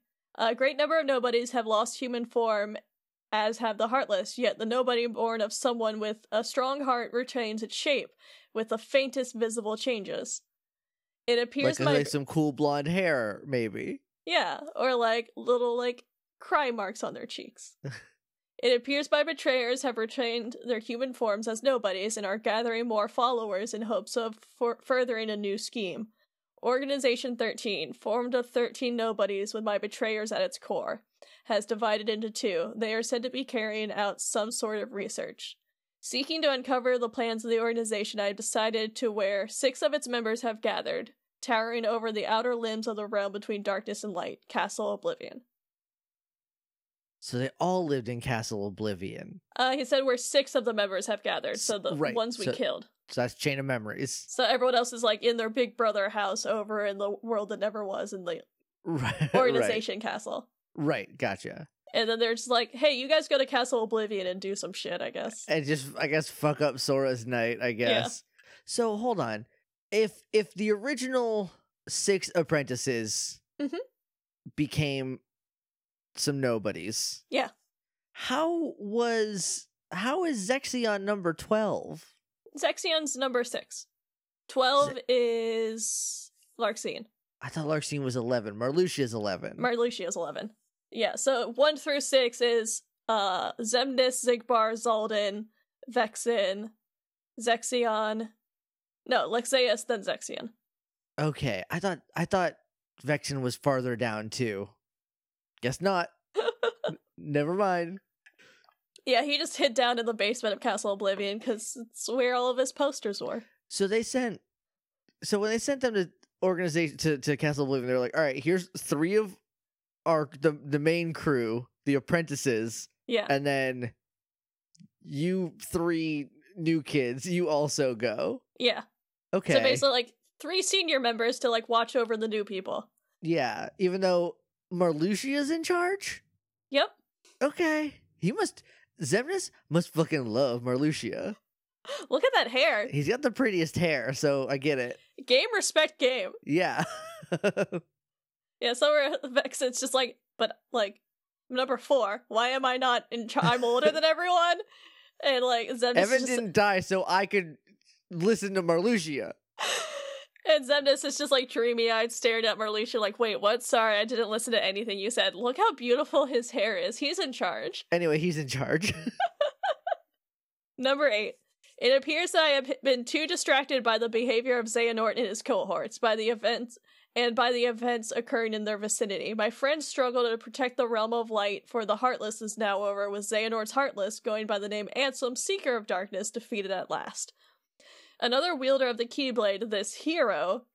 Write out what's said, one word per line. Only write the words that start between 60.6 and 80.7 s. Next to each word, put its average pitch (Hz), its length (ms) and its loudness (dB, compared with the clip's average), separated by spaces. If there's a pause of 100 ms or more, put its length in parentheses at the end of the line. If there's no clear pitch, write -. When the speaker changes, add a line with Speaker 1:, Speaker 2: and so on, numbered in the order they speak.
Speaker 2:
Right, 143 420 -2
gotcha. - 480 -4 (260)
Speaker 1:
And 220 160 0
then 226 120 0
they're 233 140 2
just 226 160 -8
like, 240 220 2
"Hey, 277 200 4
you 262 160 -2
guys 311 200 2
go 285 100 4
to 269 80 2
Castle 247 360 0
Oblivion 214 440 -2
and 185 140 -4
do 196 140 -4
some 185 180 -8
shit, - 300 -6
I 120 80 -4
guess." - 380 -8
Speaker 2:
And 151 180 0
just, 139 220 -2 (100)
I 139 80 -2
guess, 151 220 0
fuck 151 320 -2
up 139 180 2
Sora's 131 480 0
night, 120 340 0
I 123 80 0
Speaker 1:
Yeah. 117 200 0 (140)
Speaker 2:
guess. - 200 -6 (440)
So, 226 300 0
hold 226 240 -2
on. 110 260 -4 (440)
If, 214 320 0 (100)
if 208 220 2
the 214 160 0
original 233 800 0 (380)
six - 460 0
apprentices 127 1080 0 (200)
Speaker 1:
Mm-hmm. 285 160 -4 (760)
Speaker 2:
became 139 640 -2 (960)
some 143 260 -2
nobodies, 107 920 -2
Speaker 1:
Yeah. 262 180 0 (640)
Speaker 2:
how 320 640 -2
was, 214 880 -2 (240)
how 262 340 -2
is 220 240 -2
Zexion 233 540 0